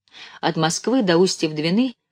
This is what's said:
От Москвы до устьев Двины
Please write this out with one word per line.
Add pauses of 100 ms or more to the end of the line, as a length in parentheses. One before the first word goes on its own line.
(420)
От
Москвы
до
устьев
Двины (160)